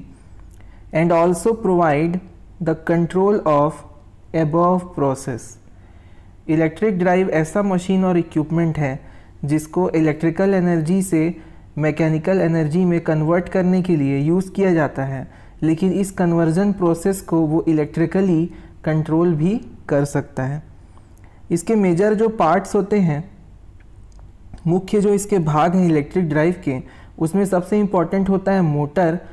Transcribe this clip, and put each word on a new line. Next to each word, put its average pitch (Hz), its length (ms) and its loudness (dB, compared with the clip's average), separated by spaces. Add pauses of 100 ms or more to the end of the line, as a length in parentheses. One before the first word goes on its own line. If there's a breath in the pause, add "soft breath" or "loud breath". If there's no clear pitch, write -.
(920 loud breath)
and 170 260 2
also 180 340 2
provide 170 680 0 (420)
the 160 220 -2
control 175 640 0
of 151 320 2 (560)
above 170 500 2 (120)
process। 135 500 -4 (1000 soft breath)
इलेक्ट्रिक 160 500 0
ड्राइव 185 360 2
ऐसा 160 280 0
मशीन 190 420 0
और 180 120 2
इक्विपमेंट 160 600 -2
है 143 220 -4 (460 loud breath)
जिसको 156 500 -2
इलेक्ट्रिकल 160 580 0
एनर्जी 175 500 0
से 160 220 0 (520 loud breath)
मैकेनिकल 156 640 0
एनर्जी 165 440 2
में 175 180 2
कन्वर्ट 165 460 0
करने 185 320 2
के 175 140 0
लिए 139 240 0
यूज़ 180 320 0
किया 190 220 2
जाता 139 320 0
है, 135 220 -8 (360 loud breath)
लेकिन 160 300 0
इस 190 200 -2
कन्वर्जन 170 600 2
प्रोसेस 180 480 -2
को 165 260 0
वो 160 200 0
इलेक्ट्रिकली 165 840 0 (360 loud breath)
कंट्रोल 156 500 2
भी 170 200 0 (340)
कर 143 160 2
सकता 139 380 -4
है। 139 180 -6 (920 soft breath)
इसके 170 240 0
मेजर 196 380 2
जो 214 180 2
पार्ट्स 190 440 0
होते 202 240 0
हैं, 156 240 0 (1400)
मुख्य 190 340 0
जो 202 120 2
इसके 202 260 0
भाग 156 360 2
हैं 185 100 4
इलेक्ट्रिक 160 440 0
ड्राइव 160 340 0
के, 131 140 -2 (420 loud breath)
उसमें 175 260 0
सबसे 190 340 0
इंपॉर्टेंट 196 500 0
होता 190 220 0
है 190 100 2
मोटर 156 560 0 (160 loud breath)